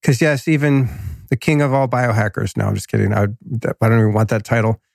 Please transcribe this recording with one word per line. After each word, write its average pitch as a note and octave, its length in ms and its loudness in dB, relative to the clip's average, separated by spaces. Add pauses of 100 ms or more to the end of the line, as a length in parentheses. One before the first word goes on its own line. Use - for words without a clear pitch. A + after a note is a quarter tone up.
Cause C3 180 2
yes, D3 260 0
even C#3+ 420 2 (400)
the C3 80 -2
king D3+ 240 0
of C#3 120 2
all C3+ 140 2
biohackers, A2+ 680 0
no, G#2+ 100 -2
I'm G2+ 100 0
just F#2+ 120 -8
kidding. G#2 260 0
I, G#2 100 2
I G#2 40 0 (640)
don't A2+ 100 4
even G#2+ 140 2
want G#2+ 160 0
that G#2+ 140 -2
title. A2 360 0 (160)